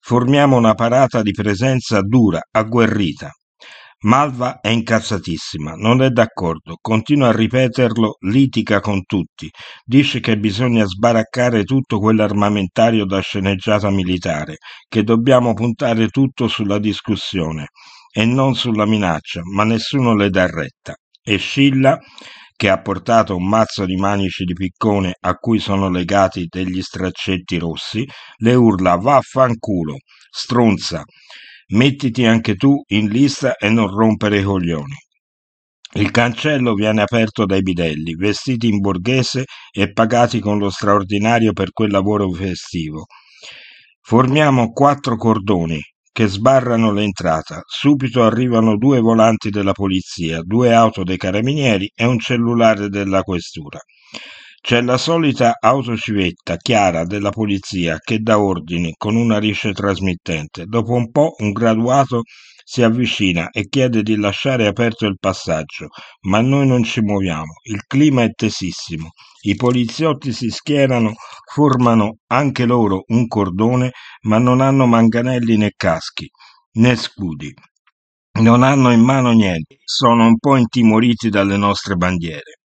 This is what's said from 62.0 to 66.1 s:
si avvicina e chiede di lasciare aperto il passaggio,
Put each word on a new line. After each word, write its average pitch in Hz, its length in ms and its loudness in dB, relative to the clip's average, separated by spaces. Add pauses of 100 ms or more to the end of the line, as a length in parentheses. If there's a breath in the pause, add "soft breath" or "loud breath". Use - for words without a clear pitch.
si - 160 -2
avvicina 110 680 0
e 107 180 -6
chiede 123 340 0
di 107 140 0
lasciare 104 520 0
aperto 113 380 -2
il 98 120 -2
passaggio, 78 720 -6 (400 loud breath)